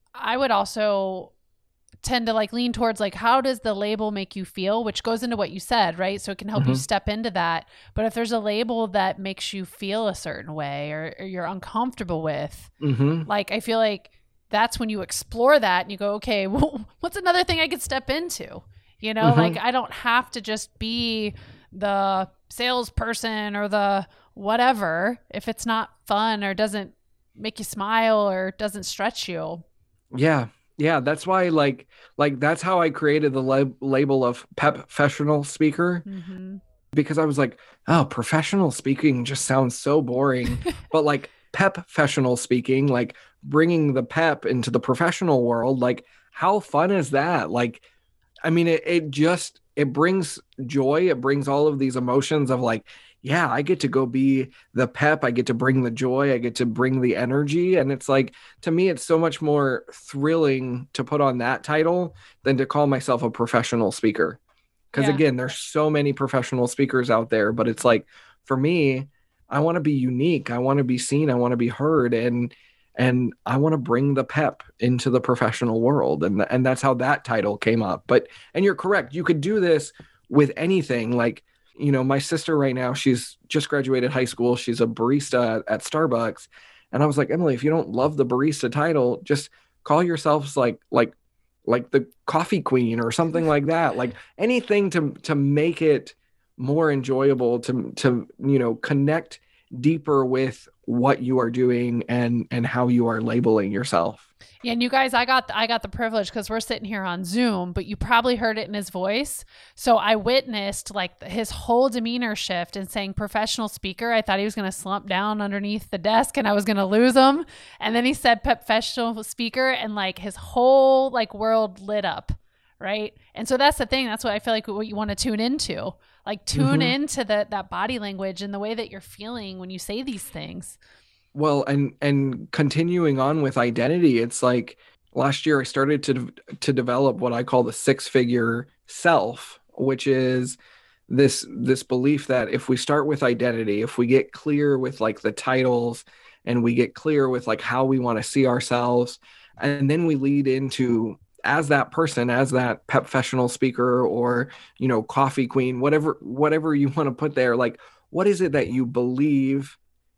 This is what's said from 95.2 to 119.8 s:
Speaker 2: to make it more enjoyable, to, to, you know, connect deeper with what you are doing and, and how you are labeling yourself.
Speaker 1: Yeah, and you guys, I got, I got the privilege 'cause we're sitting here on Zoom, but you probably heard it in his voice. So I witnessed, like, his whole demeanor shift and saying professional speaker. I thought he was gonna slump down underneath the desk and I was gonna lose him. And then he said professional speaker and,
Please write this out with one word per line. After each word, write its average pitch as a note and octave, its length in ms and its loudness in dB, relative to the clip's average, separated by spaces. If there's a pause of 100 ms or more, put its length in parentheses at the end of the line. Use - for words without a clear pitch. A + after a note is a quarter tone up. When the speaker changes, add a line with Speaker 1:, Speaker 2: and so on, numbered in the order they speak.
Speaker 2:
to D#3 120 0
make D3 460 2
it D3+ 340 2 (400)
more D3 340 0
enjoyable, C3 680 2
to, B2+ 380 -4
to, B2 280 2 (140)
you C#3 180 2
know, A#2+ 180 0
connect D3 640 -2 (400)
deeper C#3+ 440 2
with B2+ 440 -2 (160)
what B2 360 2
you B2+ 180 0
are A#2 100 0
doing A#2+ 580 0
and, A#2+ 440 0
and A#2+ 140 0
how B2 220 0
you A#2+ 200 4
are A2 120 -2
labeling A2 540 2
yourself. G2 600 -2 (280)
Speaker 1:
Yeah, A#3+ 100 -6
and A#3 100 -2
you B3 80 0
guys, C4 240 2
I A#3+ 120 2
got, C4 280 0
I A3 140 -2
got A#3 140 -2
the G3+ 80 -12
privilege A3 420 -4
'cause G#3+ 180 -6
we're A3 100 -2
sitting A3 260 -6
here G3 180 -6
on F#3 200 -6
Zoom, F#3 500 0
but F#3 120 -6
you G#3 100 -8
probably A#3+ 400 2
heard A3 220 -2
it A3 100 -6
in G3+ 60 -10
his G#3 160 -6
voice. G#3 540 -4 (320)
So A#3 220 4
I G#3 180 2
witnessed, G#3+ 800 -2
like, F#3 300 -6
his G3+ 280 -6
whole B3 380 2
demeanor A#3 460 -4
shift F3 400 -6
and G3 140 -8
saying G3 260 -4
professional G#3+ 520 -2
speaker. G#3+ 440 -6
I A3 100 4
thought G3 180 -2
he G3+ 60 -2
was G#3+ 100 -6
gonna F#3+ 160 -4
slump G3 360 -8
down G#3 340 -2
underneath G3+ 500 -6
the G3+ 60 -4
desk A3 400 0
and A3 100 0
I G3+ 60 2
was G3+ 120 0
gonna G3+ 200 0
lose A#3 300 4
him. C4+ 300 6 (340)
And G#3+ 160 -2
then A#3+ 100 2
he C4+ 80 2
said A#3 300 2
professional A3+ 800 -2
speaker B3+ 460 -2
and, A3 240 -4